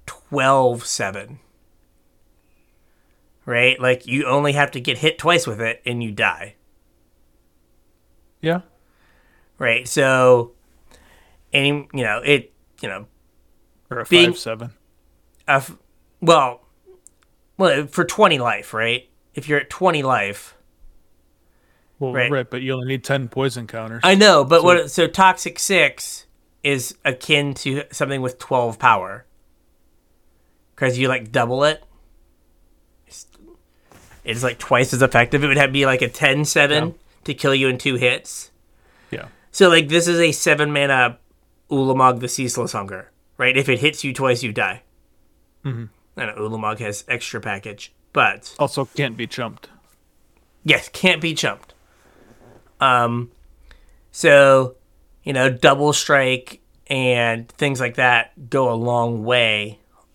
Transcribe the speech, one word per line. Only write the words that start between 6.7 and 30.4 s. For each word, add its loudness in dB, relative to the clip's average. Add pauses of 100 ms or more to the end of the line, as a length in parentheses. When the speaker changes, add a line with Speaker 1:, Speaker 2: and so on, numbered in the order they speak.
Speaker 2:
Yeah. -2 (1000)
Speaker 1:
Right? -2
So, 4 (1000)
any, 0
you -6
know, -2
it, 0 (280)
you -10
know, -12 (840)
Speaker 2:
Or -8
a -8
Speaker 1:
being 4
Speaker 2:
five -8
seven. -12 (760)
Speaker 1:
a 0
f-, -2 (440)
well, 2 (960)
well, 0
for -2
twenty 2
life, -4
right? -4 (260)
If -12
you're 0
at -8
twenty -2
life. -4 (1400)
Speaker 2:
Well, -6
Speaker 1:
Right. -2
Speaker 2:
right, -4
but -10
you -4
only -8
need -6
ten -4
poison -4
counters. -12
Speaker 1:
I 6
know, 8
but 6
Speaker 2:
So 4
Speaker 1:
what, 4
so 2
Toxic 2
six -2 (360)
is -4
akin -2
to -6
something -6
with -8
twelve -4
power. 0 (1500)